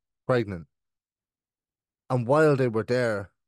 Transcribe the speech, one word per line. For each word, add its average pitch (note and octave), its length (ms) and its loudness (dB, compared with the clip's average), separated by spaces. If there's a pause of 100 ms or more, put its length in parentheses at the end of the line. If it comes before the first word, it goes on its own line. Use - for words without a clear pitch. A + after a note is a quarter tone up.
(280)
pregnant. G2+ 400 -2 (1400)
And B2 180 -2
while D3 280 4
they C3 120 0
were A2 160 -2
there, A2+ 480 -4 (160)